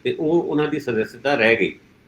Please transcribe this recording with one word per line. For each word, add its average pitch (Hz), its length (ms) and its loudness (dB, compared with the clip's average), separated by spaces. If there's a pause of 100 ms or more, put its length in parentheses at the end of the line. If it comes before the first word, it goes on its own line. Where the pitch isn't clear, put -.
ਤੇ 127 160 -2
ਉਹ 165 240 0
ਉਹਨਾਂ 147 240 -2
ਦੀ 147 120 -4
ਸਦੱਸਤਾ 120 560 -2
ਰਹਿ 113 200 4
ਗਈ। 92 200 -2 (320)